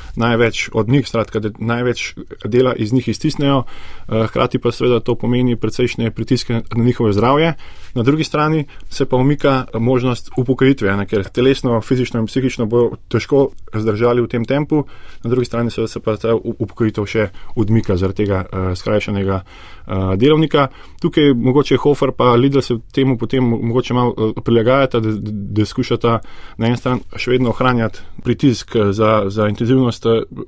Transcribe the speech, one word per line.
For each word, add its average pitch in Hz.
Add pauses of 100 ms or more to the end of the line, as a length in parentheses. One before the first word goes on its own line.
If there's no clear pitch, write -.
(160)
največ 117
od 110
njih, 135
skratka, 113
da 107
največ 117 (300)
dela 120
iz 110
njih 127
iztisnejo, 139
eh, -
hkrati 120
pa 120
seveda 123
to 120
pomeni 120
precejšnje 117
pritiske 117 (120)
na 117
njihove 120
zdravje. 139 (400)
Na 123
drugi 147
strani 151 (260)
se -
pa 127
umika 135
možnost 120
upokojitve, 131
a 98
ne, 101
ker 98
telesno, 127
fizično 123
in 110
psihično 127
bojo 117 (120)
težko 135 (240)
zdržali 113
v 113
tem 117
tempu, 147 (400)
na 117
drugi 123
strani 117
seveda 113
se -
pa 110
ta 113
u-, 113
upokojitev 107
še 107 (280)
odmika 107
zaradi 95
tega, 98
eh, 92
skrajšanega 107
enega, 98 (460)
eh, 95
delovnika. 147 (320)
Tukaj 147
mogoče 127
Hofer 139
pa 123
Lidl 139
se 123 (160)
temu 131
potem 127
mo-, 117
mogoče 123
malo, 120
eh, 110
prilagajata, 120
da, 110
da, 107
da 101
skušata 117 (400)
na 113
eni 120
strani 123 (160)
še 117
vedno 127
ohranjati 120 (240)
pritisk, 120
eh, 104
za, 110
za 104
intenzivnost, 120
eh, 113 (260)